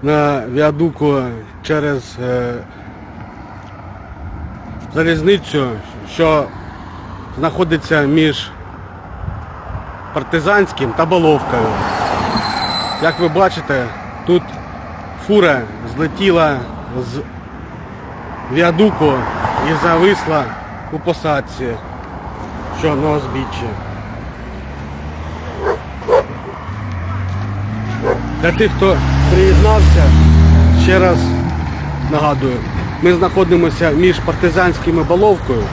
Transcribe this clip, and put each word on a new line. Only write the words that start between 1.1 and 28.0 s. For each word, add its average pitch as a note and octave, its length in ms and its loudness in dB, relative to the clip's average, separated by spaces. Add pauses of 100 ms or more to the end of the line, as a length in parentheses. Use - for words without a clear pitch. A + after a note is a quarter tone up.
через, D3 600 -2
е, B2 300 -2 (2500)
залізницю, D#3+ 760 2 (460)
що D#3 320 4 (920)
знаходиться D#3+ 640 0
між D3+ 480 2 (1600)
Партизанським E3 800 0
та E3 140 2
Баловкою. D#3 640 2 (1400)
Як E3 160 2
ви F3 80 2
бачите, D#3 580 0 (400)
тут F3 180 2 (840)
фура F3 340 4 (340)
злетіла D#3+ 640 2 (420)
з B2+ 200 -8 (1300)
віадуку E3 600 4 (580)
і D3+ 120 -2
зависла E3 600 2 (480)
у D#3 80 -8
посадці, D3+ 680 -4 (1120)
що D3+ 160 0
на D3+ 160 0
узбіччі. C3 560 -4 (4000)